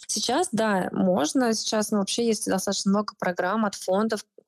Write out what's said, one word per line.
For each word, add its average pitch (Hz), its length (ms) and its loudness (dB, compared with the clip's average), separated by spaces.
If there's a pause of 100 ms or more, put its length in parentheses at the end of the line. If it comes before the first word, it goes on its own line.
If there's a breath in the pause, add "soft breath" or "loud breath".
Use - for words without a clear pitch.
Сейчас, 262 440 0
да, 208 400 2
можно. 226 640 2
Сейчас, 214 380 -2
ну, 214 80 2
вообще 214 280 0
есть 214 220 0
достаточно 196 420 0
много 208 260 0
программ 190 480 0
от 196 100 -2
фондов, 208 500 0 (220)